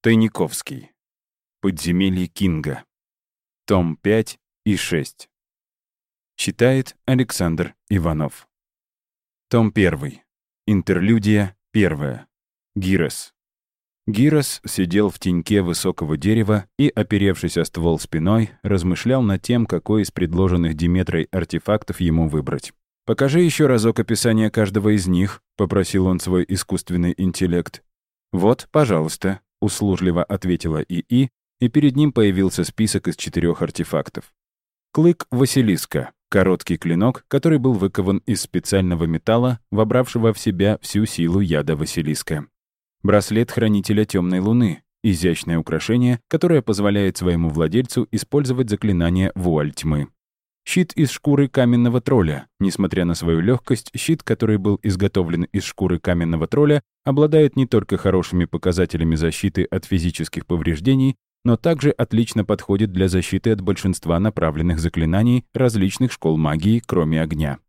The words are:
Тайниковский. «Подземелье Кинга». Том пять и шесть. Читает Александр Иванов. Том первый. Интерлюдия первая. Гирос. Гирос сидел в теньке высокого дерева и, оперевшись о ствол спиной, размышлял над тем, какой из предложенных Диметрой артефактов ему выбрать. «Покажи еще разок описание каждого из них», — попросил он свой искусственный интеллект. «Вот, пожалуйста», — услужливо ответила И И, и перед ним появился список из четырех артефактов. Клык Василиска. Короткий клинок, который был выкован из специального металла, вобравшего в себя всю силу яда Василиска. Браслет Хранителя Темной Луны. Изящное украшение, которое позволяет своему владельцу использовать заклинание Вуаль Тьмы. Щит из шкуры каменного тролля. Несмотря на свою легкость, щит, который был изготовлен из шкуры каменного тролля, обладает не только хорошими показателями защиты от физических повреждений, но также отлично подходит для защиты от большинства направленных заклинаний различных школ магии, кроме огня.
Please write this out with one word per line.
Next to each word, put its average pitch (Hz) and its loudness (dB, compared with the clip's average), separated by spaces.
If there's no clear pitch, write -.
Тайниковский. 113 0
«Подземелье 90 0
Кинга». 78 -4
Том 87 0
пять 110 -2
и 101 2
шесть. - -6
Читает 127 0
Александр 90 0
Иванов. 80 -2
Том 113 2
первый. 78 -2
Интерлюдия 101 0
первая. 73 -2
Гирос. 92 -2
Гирос 139 0
сидел 98 0
в - -6
теньке 95 0
высокого 85 -2
дерева 104 0
и, 139 2
оперевшись 98 -2
о 85 0
ствол 82 -2
спиной, 101 0
размышлял 101 0
над 101 0
тем, 120 0
какой 104 -2
из - -4
предложенных 87 0
Диметрой 87 0
артефактов 87 -4
ему 82 2
выбрать. 73 -6
«Покажи 139 0
еще 156 2
разок 117 2
описание 110 0
каждого 107 0
из 92 0
них», — 92 0
попросил 95 0
он 90 0
свой 90 0
искусственный 87 -4
интеллект. 87 -2
«Вот, 101 0
пожалуйста», — 95 0
услужливо 92 0
ответила 85 -4
И - -6
И, 127 2
и 123 2
перед 143 2
ним 147 2
появился 95 2
список - -2
из 80 -4
четырех 85 -2
артефактов. - -6
Клык 165 2
Василиска. 113 0
Короткий 92 0
клинок, 90 -2
который 147 2
был 123 2
выкован 98 0
из 107 -2
специального 90 -2
металла, 113 0
вобравшего 123 0
в - -6
себя 98 0
всю 104 -2
силу 85 0
яда 78 0
Василиска. 76 -4
Браслет 104 2
Хранителя 107 0
Темной 92 0
Луны. 110 0
Изящное 85 0
украшение, 117 0
которое 165 2
позволяет 101 0
своему 85 0
владельцу 85 -2
использовать 127 -2
заклинание 92 0
Вуаль 78 -2
Тьмы. 76 -2
Щит - -2
из 147 0
шкуры 143 0
каменного 120 2
тролля. 80 0
Несмотря 95 0
на 85 0
свою 82 0
легкость, 120 -2
щит, 156 -2
который 110 0
был 98 0
изготовлен 90 0
из 101 -2
шкуры 87 -2
каменного 82 -2
тролля, 147 2
обладает 147 4
не 131 2
только 101 0
хорошими 90 0
показателями 82 0
защиты 82 0
от 92 -4
физических 82 -4
повреждений, 90 0
но 117 4
также 147 0
отлично 113 0
подходит 101 0
для 92 2
защиты 92 0
от 104 0
большинства 90 -2
направленных 82 0
заклинаний 87 0
различных 120 0
школ 80 0
магии, 80 0
кроме 80 0
огня. 78 -4